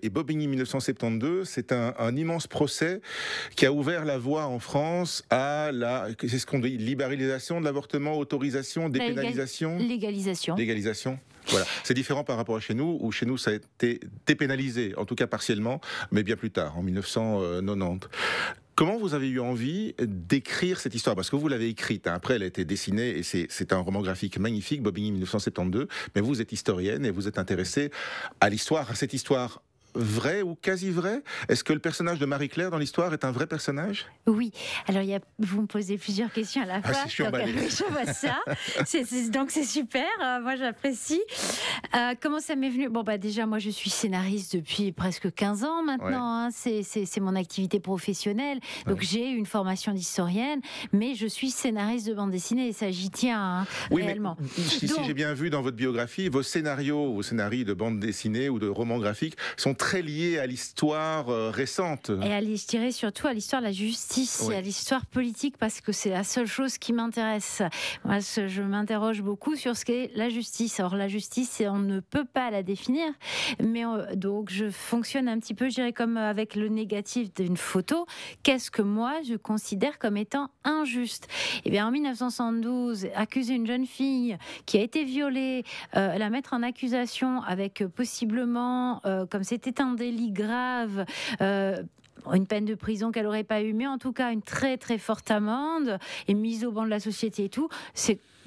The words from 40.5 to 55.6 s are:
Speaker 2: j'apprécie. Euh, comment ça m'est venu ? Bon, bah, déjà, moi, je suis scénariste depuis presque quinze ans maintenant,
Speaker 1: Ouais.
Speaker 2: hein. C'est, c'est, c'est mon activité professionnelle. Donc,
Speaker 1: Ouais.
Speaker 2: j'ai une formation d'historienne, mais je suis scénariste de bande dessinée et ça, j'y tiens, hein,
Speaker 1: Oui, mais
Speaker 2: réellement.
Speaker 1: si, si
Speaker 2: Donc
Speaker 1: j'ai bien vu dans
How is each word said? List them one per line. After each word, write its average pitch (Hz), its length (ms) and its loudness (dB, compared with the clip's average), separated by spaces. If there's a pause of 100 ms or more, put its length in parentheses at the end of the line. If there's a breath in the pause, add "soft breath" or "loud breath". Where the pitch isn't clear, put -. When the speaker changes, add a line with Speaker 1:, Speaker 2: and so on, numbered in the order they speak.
Speaker 2:
j'apprécie. 269 640 0 (760 loud breath)
Euh, 247 240 4
comment 302 200 0
ça 302 160 -2
m'est 269 160 2
venu ? 254 180 2
Bon, 226 140 0
bah, 208 160 0
déjà, 214 260 0
moi, 220 140 2
je 208 100 -2
suis 202 220 -2
scénariste 190 640 0
depuis 190 380 0
presque 180 380 0
quinze 202 320 0
ans 330 200 0
maintenant, 269 240 0
Speaker 1:
Ouais. 262 80 2
Speaker 2:
hein. 240 360 0
C'est, 220 300 0
c'est, 196 240 -2
c'est 196 160 -2
mon 190 140 2
activité 190 440 0
professionnelle. 208 840 -2 (260 loud breath)
Donc, 190 100 2
Speaker 1:
Ouais. 190 80 -2
Speaker 2:
j'ai 233 240 0
une 226 160 0
formation 190 480 0
d'historienne, 196 680 0 (300 loud breath)
mais 226 220 4
je 220 140 -2
suis 262 240 -2
scénariste 220 560 0
de 220 80 0
bande 202 160 0
dessinée 233 380 0
et 214 40 -2
ça, 202 160 0
j'y 185 220 -2
tiens, 202 480 2
hein, 196 60 0 (260 loud breath)
Speaker 1:
Oui, 180 100 4
mais - 60 0
Speaker 2:
réellement. 202 300 -2 (180)
Speaker 1:
si, 175 80 0
si - 240 2
Speaker 2:
Donc 302 180 2
Speaker 1:
j'ai 151 80 0
bien 151 220 0
vu 151 160 0
dans 143 100 2